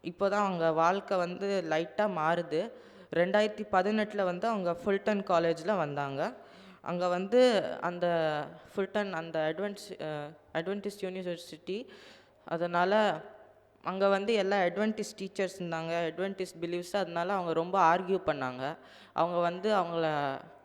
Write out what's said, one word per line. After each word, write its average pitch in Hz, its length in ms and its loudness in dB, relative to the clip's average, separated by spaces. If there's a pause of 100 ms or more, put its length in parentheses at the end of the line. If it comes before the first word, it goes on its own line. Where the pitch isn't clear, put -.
இப்போ 180 280 -2
தான் 202 180 2
அவங்க 165 260 2
வாழ்க்கை 185 460 2
வந்து 185 520 -2
லைட்டா 165 300 -2
மாறுது. 170 720 0 (460)
ரெண்டாயிரத்தி 208 560 2
பதினெட்டுல 208 520 2
வந்து 180 240 -2
அவங்க 190 260 0
ஃபுல்டன் 196 480 0
காலேஜ்ல 165 540 2
வந்தாங்க. 143 580 -2 (460)
அங்க 175 280 -2
வந்து 196 540 4 (180)
அந்த 170 640 0 (300)
ஃபுல்டன், 196 380 -2
அந்த 160 440 -2
அட்வென்ட்ஸ்-, 196 460 -8
ஆ, 151 240 -6 (280)
அட்வென்டிஸ்ட் 196 460 -4
யூனிவர்சிட்டி, 180 880 -8 (560)
அதனால 175 760 2 (600)
அங்க 190 260 2
வந்து 196 240 2
எல்லா 202 260 2
அட்வென்டிஸ்ட் 202 600 0
டீச்சர்ஸ் 190 400 -4
இருந்தாங்க, 165 540 -2
அட்வென்டிஸ்ட் 185 480 -6
பிலீவ்ஸ். 175 360 -4
அதனால 175 360 0
அவங்க 175 200 0
ரொம்ப 175 440 6
ஆர்கியூ 185 300 0
பண்ணாங்க. 135 500 -2 (360)
அவங்க 170 260 2
வந்து 180 360 0
அவங்கள 160 640 0 (260)